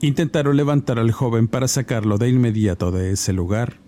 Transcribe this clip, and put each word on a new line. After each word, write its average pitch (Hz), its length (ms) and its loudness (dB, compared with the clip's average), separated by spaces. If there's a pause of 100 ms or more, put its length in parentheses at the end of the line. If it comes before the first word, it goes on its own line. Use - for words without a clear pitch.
intentaron 143 560 0
levantar 143 420 0
al 113 140 2
joven 113 340 0
para 127 220 -2
sacarlo 107 500 -2
de 120 100 0
inmediato 107 600 0
de 92 220 -2
ese 98 200 -4
lugar 104 560 -4